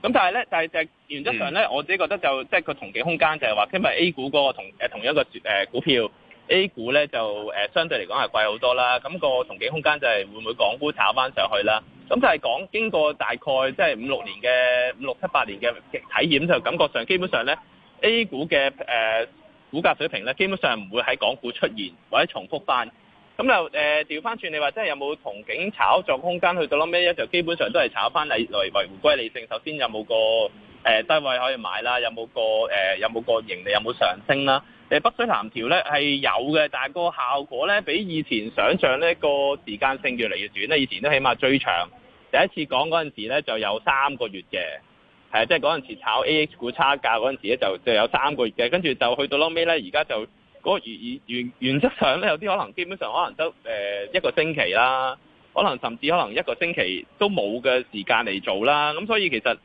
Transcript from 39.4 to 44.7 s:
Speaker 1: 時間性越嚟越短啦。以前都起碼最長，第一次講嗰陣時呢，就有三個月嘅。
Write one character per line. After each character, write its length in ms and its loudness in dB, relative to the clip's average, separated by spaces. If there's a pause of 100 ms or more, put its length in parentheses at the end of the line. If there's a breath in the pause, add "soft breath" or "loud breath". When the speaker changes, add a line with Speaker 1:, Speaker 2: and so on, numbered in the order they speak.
Speaker 1:
時 120 -10
間 260 0
性 140 -2
越 100 0
嚟 80 -4
越 120 -8
短 200 -6
啦。 80 2
以 80 4
前 160 -6
都 80 0
起 80 4
碼 180 4
最 240 2
長， 300 0 (420)
第 60 2
一 300 2
次 40 -20
講 180 0
嗰 180 0
陣 160 -12
時 60 -8
呢， 120 0
就 160 -4
有 260 -2
三 340 2
個 120 -4
月 120 -12 (120)
嘅。 80 -4 (720)